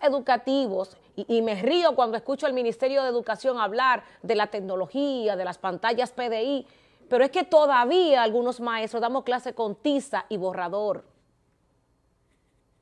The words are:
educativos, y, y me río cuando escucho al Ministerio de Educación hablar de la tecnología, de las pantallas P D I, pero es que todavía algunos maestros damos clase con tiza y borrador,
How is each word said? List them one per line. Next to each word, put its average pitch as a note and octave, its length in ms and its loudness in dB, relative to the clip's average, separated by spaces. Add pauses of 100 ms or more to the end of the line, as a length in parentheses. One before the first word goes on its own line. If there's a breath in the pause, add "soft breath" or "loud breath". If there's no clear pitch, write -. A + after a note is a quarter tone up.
educativos, B3+ 920 0 (200)
y, - 220 -2
y A3+ 40 2
me A3+ 140 0
río D4 400 2
cuando A#3 220 0
escucho C4+ 280 -6
al C#4 80 0
Ministerio B3+ 480 0
de C4 80 -2
Educación A#3+ 500 -2
hablar A3+ 440 2 (180 loud breath)
de A3 140 0
la G#3 120 2
tecnología, G#3 880 -4
de F#3 80 -4
las F3+ 140 -6
pantallas A3 540 -2
P B3 180 -6
D A3 140 -2
I, C4+ 240 -4 (420 soft breath)
pero B3 160 4
es C#4 60 0
que F4+ 120 0
todavía C#4+ 800 4
algunos A#3 380 0
maestros A3+ 420 -4
damos B3 220 -2
clase B3 320 -4
con G#3+ 200 -4
tiza C#4 540 -2
y G#3+ 80 -6
borrador, F#3 640 -4 (1800)